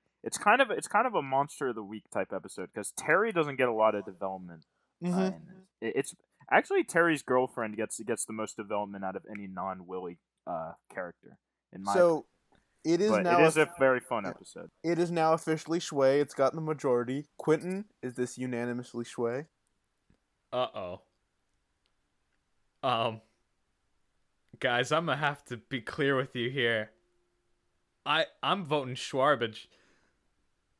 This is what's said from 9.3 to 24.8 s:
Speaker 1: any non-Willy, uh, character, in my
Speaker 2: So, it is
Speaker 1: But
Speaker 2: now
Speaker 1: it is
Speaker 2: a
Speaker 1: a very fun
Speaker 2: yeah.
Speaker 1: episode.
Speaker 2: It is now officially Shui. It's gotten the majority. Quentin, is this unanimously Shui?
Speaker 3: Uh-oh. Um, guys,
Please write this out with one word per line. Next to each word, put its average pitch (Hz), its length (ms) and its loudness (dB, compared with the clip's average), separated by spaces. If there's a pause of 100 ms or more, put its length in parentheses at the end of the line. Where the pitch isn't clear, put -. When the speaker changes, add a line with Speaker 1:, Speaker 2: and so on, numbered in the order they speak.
Speaker 1:
any 104 160 -12
non-Willy, 92 720 -8 (280)
uh, 82 260 -6 (220)
character, - 440 -12 (340)
in 185 100 -14
my 196 120 -2
Speaker 2:
So, 170 320 4 (580)
it 170 160 2
is 214 100 2
Speaker 1:
But 208 140 4
Speaker 2:
now 175 160 4
Speaker 1:
it 165 60 8
is 160 100 4
Speaker 2:
a 156 60 6
Speaker 1:
a 147 60 4 (100)
very 131 220 6
fun 110 240 -4
Speaker 2:
yeah. 90 60 -4
Speaker 1:
episode. - 400 -16 (140)
Speaker 2:
It 165 140 0
is 175 120 2
now 160 220 4
officially 160 480 -2
Shui. 139 400 4
It's 139 140 -2
gotten 135 220 2
the 160 60 -6
majority. 135 640 -2 (120)
Quentin, 175 480 0 (160)
is 127 120 -8
this 123 240 -4
unanimously 120 640 -6
Shui? 127 420 -4 (1080)
Speaker 3:
Uh-oh. 107 480 -4 (1800)
Um, 117 380 0 (1400)
guys, 123 320 2